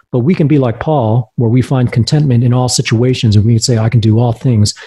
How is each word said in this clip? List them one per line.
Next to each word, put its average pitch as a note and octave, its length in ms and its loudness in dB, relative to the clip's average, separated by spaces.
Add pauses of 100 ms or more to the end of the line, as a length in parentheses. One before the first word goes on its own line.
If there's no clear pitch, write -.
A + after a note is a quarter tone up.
(120)
But B2+ 80 -2
we D3+ 160 0
can D#3 120 0
be D3 100 2
like A#2+ 220 -2
Paul, B2 560 -2
where A#2 140 0
we B2 120 2
find B2+ 300 -2
contentment C3+ 520 0
in A#2+ 80 0
all B2+ 160 0
situations, B2 680 0
and G#2 100 2
we A#2 80 2
can A2+ 80 0
say, A#2+ 160 -2
"I A2 120 0
can A2+ 120 0
do A2 180 2
all A#2+ 140 0
things A2 400 0 (140)